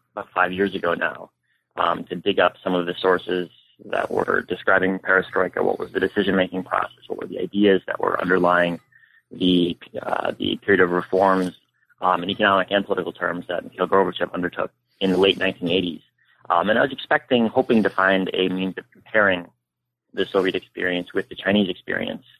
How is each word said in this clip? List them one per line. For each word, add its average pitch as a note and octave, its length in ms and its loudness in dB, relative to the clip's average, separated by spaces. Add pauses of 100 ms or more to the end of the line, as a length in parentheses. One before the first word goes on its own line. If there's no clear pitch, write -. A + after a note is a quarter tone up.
(160)
about G#2 160 -12
five F2+ 200 0
years F#2+ 220 -2
ago F2 200 -2
now, D#2+ 360 -6 (460)
um, E2+ 300 0
to F2+ 100 -8
dig F#2+ 240 0
up F2+ 240 2
some F#2 100 0
of F2 120 0
the F2 120 -6
sources F2+ 520 0 (340)
that F#2+ 260 -4
were F#2+ 380 -2
describing F#2+ 500 0
perestroika, F#2 640 -2
what F#2+ 160 0
was - 140 -10
the F#2+ 80 -4
decision-making F#2+ 640 0
process, - 420 -4
what - 140 -10
were - 80 -10
the F2+ 100 -10
ideas G2 480 2
that - 140 -8
were F#2 200 0
underlying F2 600 2 (500)
the, F2 480 2 (240)
uh, - 340 -4
the - 200 -2
period G2 240 2
of F2+ 100 4
reforms, F#2 640 2 (480)
um, F2+ 240 0
in F#2 60 -4
economic G2 420 2
and G2+ 120 2
political F#2 280 -4
terms F2 340 -6
that F2 160 -4
Mikhail - 240 -4
Gorbachev F2+ 480 0
undertook F2+ 380 -6 (280)
in F#2+ 100 0
the F#2 80 2
late F#2+ 180 4
nineteen F#2 340 -4
eighties. F2+ 300 -2 (480)
Um, F2 220 2
and A2+ 80 2
I B2+ 40 4
was C#3 100 -2
expecting, B2+ 560 0
hoping A#2 340 2
to G2 80 0
find F#2+ 420 2
a F#2 160 0
means F#2 300 -4
of F#2 140 -12
comparing F#2+ 580 0 (640)
the G2 120 -2
Soviet F#2 300 0
experience F2+ 580 -4
with G2 160 -4
the - 60 -18
Chinese G2 340 0
experience F#2 540 -8 (180)